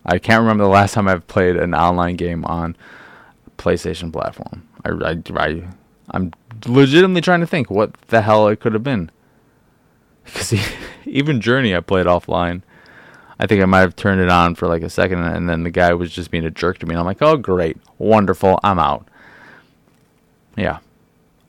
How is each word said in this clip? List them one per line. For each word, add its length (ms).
I 140
can't 240
remember 220
the 60
last 240
time 140
I've 200
played 280
an 180
online 420
game 300
on 300
PlayStation 540
platform. 560
I, 60
I, 340
I, 280
I'm 200
legitimately 560
trying 180
to 80
think 240
what 240
the 140
hell 260
it 120
could 140
have 100
been. 280
'Cause 280
<laughs> 0
e-, 80
even 360
Journey 340
I 40
played 260
offline. 560
I 80
think 140
I 40
might 160
have 140
turned 260
it 80
on 260
for, 120
like, 140
a 80
second, 300
and 300
then 140
the 60
guy 240
was 180
just 200
being 140
a 60
jerk 280
to 60
me. 80
And 60
I'm 60
like, 160
"Oh, 140
great. 420
Wonderful. 640
I'm 160
out." 280
Yeah. 220